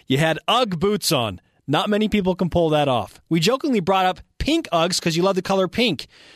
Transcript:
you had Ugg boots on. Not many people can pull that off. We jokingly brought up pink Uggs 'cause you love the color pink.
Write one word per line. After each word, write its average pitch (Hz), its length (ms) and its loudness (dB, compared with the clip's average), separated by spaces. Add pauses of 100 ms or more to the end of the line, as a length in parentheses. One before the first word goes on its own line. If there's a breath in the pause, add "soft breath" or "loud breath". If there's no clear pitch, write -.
you 170 120 0
had 160 280 0
Ugg 208 320 0
boots 202 320 -2
on. 113 300 -2 (260)
Not 180 240 0
many 208 180 2
people 185 280 0
can 185 120 -2
pull 165 220 2
that 147 160 2
off. 117 420 -2
We 165 120 2
jokingly 247 400 0
brought 190 260 2
up 185 140 -2 (180)
pink 320 340 -2
Uggs 170 300 0
'cause 165 140 -2
you 170 80 2
love 196 100 2
the 185 80 -2
color 190 240 0
pink. 220 400 -2 (280 loud breath)